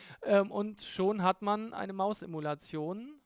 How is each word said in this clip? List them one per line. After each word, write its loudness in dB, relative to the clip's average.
Ähm, 6
und -4
schon 0
hat 4
man 0
eine -6
Mausemulation, -4